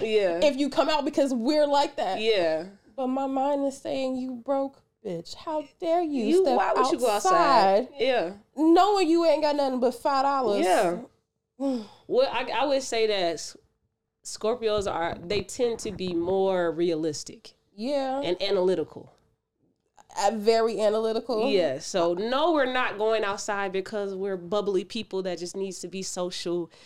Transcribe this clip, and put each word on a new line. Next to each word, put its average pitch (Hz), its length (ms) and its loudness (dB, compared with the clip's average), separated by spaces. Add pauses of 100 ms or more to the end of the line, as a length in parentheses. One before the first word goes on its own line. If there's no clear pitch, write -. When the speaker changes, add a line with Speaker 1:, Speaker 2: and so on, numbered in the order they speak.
Speaker 1:
Yeah. 208 400 2
Speaker 2:
if 285 160 4
you 285 100 0
come 269 220 0
out 302 160 0
because 285 260 0
we're 285 340 2
like 285 300 0
that." 190 240 -2
Speaker 1:
Yeah. 175 440 0 (300)
Speaker 2:
But 262 120 -4
my 269 200 -2
mind 277 380 -2
is 269 140 -4
saying, 262 380 -4
"You 254 180 -8
broke, 269 480 -6 (200)
bitch. 175 320 -10
How 311 300 -6 (160)
dare 339 220 0
you 285 240 -2
Speaker 1:
You, 359 180 4
Speaker 2:
step 254 140 2
Speaker 1:
why 196 180 0
would 254 160 2
you 294 60 0
go 240 120 2
Speaker 2:
outside 247 720 4
Speaker 1:
outside? 254 40 -10 (100)
Yeah. 226 340 0 (220)
Speaker 2:
knowing 359 540 6
you 339 160 4
ain't 311 180 4
got 294 140 2
nothing 269 240 0
but 247 140 2
five 269 300 0
dollars?" 269 420 0
Speaker 1:
Yeah. 220 320 2 (600)
Speaker 2:
<sighs> 262 200 -2 (280)
Speaker 1:
Well, 247 240 2
I, 247 240 -4
I 240 120 0
would 269 160 0
say 226 240 0
that 214 80 0 (200)
S-, - 220 -12 (680)
Scorpios 214 680 -2
are, 165 300 -4
they 196 200 -4
tend 226 380 -2
to 214 120 -6
be 185 220 -6
more 180 580 0
realistic 160 800 -4 (200)
Speaker 2:
Yeah. 269 480 -4
Speaker 1:
and - 200 -4
analytical. 185 720 -2 (1040)
Speaker 2:
Uh, 202 180 2
very 226 460 2
analytical. 220 720 0
Speaker 1:
Yeah, 160 300 2
so 175 340 0
no, 262 380 0
we're 269 200 2
not 247 260 -2
going 220 260 0
outside 202 480 -4
because 196 420 -6
we're 190 220 -4
bubbly 190 480 -2
people 185 380 -8
that 180 160 -6
just 175 180 -10
needs 190 240 -8
to 180 80 -12
be 190 140 -8
social. 180 680 -6 (160)